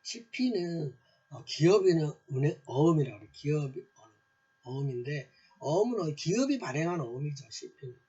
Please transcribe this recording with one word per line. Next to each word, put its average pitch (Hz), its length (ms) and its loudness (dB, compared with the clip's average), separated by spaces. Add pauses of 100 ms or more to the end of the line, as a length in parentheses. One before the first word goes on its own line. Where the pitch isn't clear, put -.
씨피는, 175 880 -4 (360)
어, 127 160 -16
기업이나 170 680 4 (180)
은행, 139 340 0
어음이라고 147 520 2
그래요. - 140 -20
기업이, 147 480 -4 (160)
어음. - 140 -20 (540)
어음인데, 127 680 -6 (280)
어음은, 202 420 2
어, 151 140 -2
기업이 254 440 0
발행한 160 420 -2
어음이죠. 135 480 -6
씨피는. - 460 -14 (140)